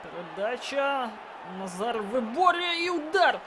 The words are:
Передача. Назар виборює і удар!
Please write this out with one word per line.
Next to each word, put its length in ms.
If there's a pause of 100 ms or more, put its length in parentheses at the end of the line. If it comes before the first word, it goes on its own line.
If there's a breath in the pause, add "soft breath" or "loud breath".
Передача. 1040 (500)
Назар 420
виборює 760
і 140
удар! 580